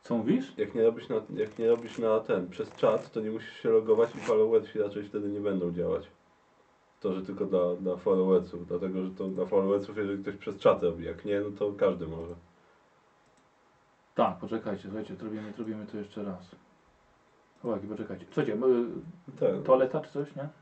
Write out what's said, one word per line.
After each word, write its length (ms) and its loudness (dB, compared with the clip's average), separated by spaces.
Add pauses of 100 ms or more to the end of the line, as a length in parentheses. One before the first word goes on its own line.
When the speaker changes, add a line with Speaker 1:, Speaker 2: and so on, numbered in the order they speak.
Speaker 1:
Co 160 -2
mówisz? 400 0
Speaker 2:
Jak 180 -4
nie 80 4
robisz 260 2
na, 60 -2 (200)
jak 240 -2
nie 100 2
robisz 280 2
na 220 4
ten, 300 -2
przez 260 -8
czat, 360 2
to 100 -4
nie 100 -4
musisz 300 -10
się 80 2
logować 460 6
i 40 -8
followersi 600 4
raczej 240 -2
wtedy 260 -4
nie 100 -4
będą 320 0
działać. 360 -2 (920)
To, 140 -2
że 80 -4
tylko 240 -4
dla, 300 2
dla 220 -2
followersów, 720 2
dlatego 360 -2
że 80 -4
to 160 -6
dla 180 -2
followersów, 520 2
jeżeli 260 -4
ktoś 120 -6
przez 240 -10
czat 240 6
robi, 220 -2
jak 200 -8
nie, 140 0
no 100 -4 (100)
to 180 0
każdy 300 0
może. 260 -10 (1800)
Speaker 1:
Tak, 220 2
poczekajcie, 460 -6
słuchajcie, 320 -10
zrobimy, 360 -10
zrobimy 340 -8
to 120 -10
jeszcze 260 -10
raz. 320 -10 (1040)
Chłopaki, 260 -6
poczekajcie. 380 -10
Słuchajcie, 300 -2
my, 300 4 (540)
Speaker 2:
Ten. 240 0
Speaker 1:
toaleta 380 4
czy 100 -14
coś, 240 -6
nie? 120 -8 (140)